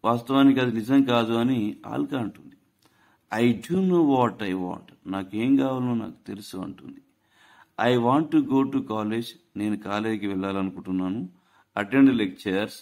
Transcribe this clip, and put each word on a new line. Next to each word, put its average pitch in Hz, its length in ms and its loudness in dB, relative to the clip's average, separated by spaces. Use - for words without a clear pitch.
వాస్తవానికి 131 540 4
అది 123 160 0
నిజం 131 280 2
కాదు 117 300 2
అని 117 440 0
ఆల్కా 135 320 -4
అంటుంది. 92 360 -10
"I 120 200 4
do 175 200 -2
know 180 260 4
what 120 440 2
I 92 60 -2
want." 90 380 -8
నాకేం 101 480 -2
కావాలనో 131 380 0
నాకు 104 340 -8
తెలుసు 101 300 -14
అంటుంది. - 440 -14
"I 123 100 4
want 139 360 2
to 147 180 4
go 135 120 4
to 135 200 -2
college." 110 400 -4
నేను 104 200 -2
కాలేజీకి 104 500 -4
వెళ్ళాలనుకుంటున్నాను. 95 1000 -4
"Attend 131 300 6
lectures." 104 600 -2